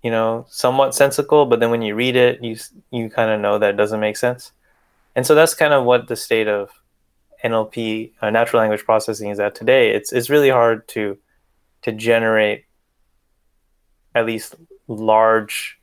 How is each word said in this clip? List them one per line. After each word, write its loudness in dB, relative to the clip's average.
you -4
know, -2
somewhat 0
sensical, 2
but 2
then 2
when -2
you -4
read 0
it, 2
you -8
s-, -16
you -6
kinda -2
know 0
that 2
it -4
doesn't -2
make -2
sense. -6
And -2
so 4
that's 4
kind 2
of 2
what 2
the -6
state -2
of -4
N -2
L -2
P, -8
uh, -2
natural 2
language -2
processing, -2
is -8
at -2
today. 2
It's, -4
it's -4
really 4
hard 0
to, -6
to -6
generate 0
at 0
least -8
large 0